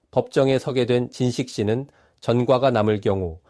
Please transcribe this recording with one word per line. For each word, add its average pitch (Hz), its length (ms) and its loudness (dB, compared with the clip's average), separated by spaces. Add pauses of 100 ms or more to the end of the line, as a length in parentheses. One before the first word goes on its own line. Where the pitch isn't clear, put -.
법정에 135 480 0
서게 123 300 -2
된 123 240 0
진식 127 380 -2
씨는 113 380 -2 (340)
전과가 123 500 2
남을 107 300 2
경우 95 380 -2 (100)